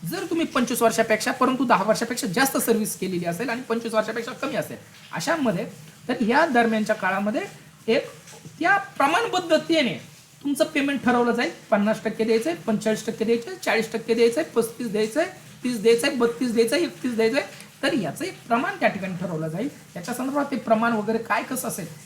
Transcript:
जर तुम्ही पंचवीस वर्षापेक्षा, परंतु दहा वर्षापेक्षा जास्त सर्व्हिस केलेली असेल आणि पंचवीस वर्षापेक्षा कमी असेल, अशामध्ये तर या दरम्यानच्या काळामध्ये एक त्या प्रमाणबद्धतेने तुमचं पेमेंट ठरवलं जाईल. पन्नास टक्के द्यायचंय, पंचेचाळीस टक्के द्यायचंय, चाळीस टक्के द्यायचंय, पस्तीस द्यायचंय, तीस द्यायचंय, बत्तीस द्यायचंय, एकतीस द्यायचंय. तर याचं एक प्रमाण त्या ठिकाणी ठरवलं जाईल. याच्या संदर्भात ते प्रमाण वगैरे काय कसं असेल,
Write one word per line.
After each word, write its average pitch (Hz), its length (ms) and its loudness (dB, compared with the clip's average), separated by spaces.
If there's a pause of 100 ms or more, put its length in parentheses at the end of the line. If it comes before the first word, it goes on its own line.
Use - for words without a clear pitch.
जर 359 220 -6
तुम्ही 330 160 0
पंचवीस 247 360 -2
वर्षापेक्षा, 226 500 2
परंतु 254 340 2
दहा 196 180 4
वर्षापेक्षा 226 440 0
जास्त 262 300 2
सर्व्हिस 214 420 0
केलेली 180 260 -2
असेल 175 240 -4
आणि 240 120 -4
पंचवीस 233 320 -4
वर्षापेक्षा 220 380 -2
कमी 277 240 -6
असेल, 147 220 -4 (360)
अशामध्ये 240 760 -2 (180)
तर 247 140 -2
या 247 240 4
दरम्यानच्या 226 500 2
काळामध्ये 202 460 -2 (460)
एक 240 200 2 (520)
त्या 359 180 4
प्रमाणबद्धतेने 330 1160 2 (500)
तुमचं 285 200 2
पेमेंट 277 400 0
ठरवलं 240 280 4
जाईल. 247 200 0 (200)
पन्नास 208 320 2
टक्के 220 200 -2
द्यायचंय, 226 320 2
पंचेचाळीस 214 500 -2
टक्के 220 200 -4
द्यायचंय, 233 300 0
चाळीस 220 360 -2
टक्के 226 220 -2
द्यायचंय, 233 300 4
पस्तीस 233 440 -2
द्यायचंय, 220 380 0 (380)
तीस 247 180 -2
द्यायचंय, 233 280 4
बत्तीस 240 440 0
द्यायचंय, 233 280 2
एकतीस 247 340 -4
द्यायचंय. 226 260 2 (420)
तर 320 100 0
याचं 247 320 -2
एक - 220 -12
प्रमाण 320 320 0
त्या 240 100 4
ठिकाणी 190 320 -6
ठरवलं 160 260 -4
जाईल. 190 220 -4 (260)
याच्या 175 180 -8
संदर्भात 269 380 -2
ते 269 40 -4
प्रमाण 226 380 2
वगैरे 220 240 0
काय 220 260 -2
कसं 254 240 -6
असेल, 196 200 -8 (180)